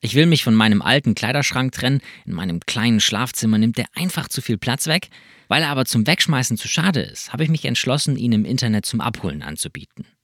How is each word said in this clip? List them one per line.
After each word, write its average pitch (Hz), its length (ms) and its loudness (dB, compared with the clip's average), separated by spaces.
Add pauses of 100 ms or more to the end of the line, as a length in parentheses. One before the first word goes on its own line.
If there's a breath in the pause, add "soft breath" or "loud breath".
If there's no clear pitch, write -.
Ich 107 140 -4
will 147 100 6
mich 165 180 4
von 117 120 4
meinem 110 260 4
alten 123 340 2
Kleiderschrank 131 580 -2
trennen. 139 280 0 (240 loud breath)
In - 80 -10
meinem 85 280 -4
kleinen 113 400 2
Schlafzimmer 110 580 0
nimmt 113 180 2
der 120 80 -2 (100)
einfach 165 340 -4
zu - 120 -6
viel 117 160 -2
Platz 117 300 -4
weg. 160 240 -2 (380 loud breath)
Weil 147 140 2
er 156 60 -2
aber 135 160 0
zum 113 220 0
Wegschmeißen 135 500 0
zu - 120 -8
schade 165 320 0
ist, - 340 -10
habe 131 100 -2
ich 156 60 0
mich 160 160 0
entschlossen, 135 500 0
ihn 120 160 2
im 107 140 4
Internet 113 400 0
zum - 160 -2
Abholen 80 400 -4
anzubieten. - 640 -10 (160)